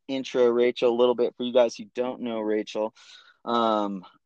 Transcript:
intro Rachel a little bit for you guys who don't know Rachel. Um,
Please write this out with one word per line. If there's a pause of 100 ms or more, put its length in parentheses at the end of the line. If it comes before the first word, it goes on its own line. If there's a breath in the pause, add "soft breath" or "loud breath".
intro
Rachel
a
little
bit
for
you
guys
who (100)
don't
know
Rachel. (480 soft breath)
Um, (200 soft breath)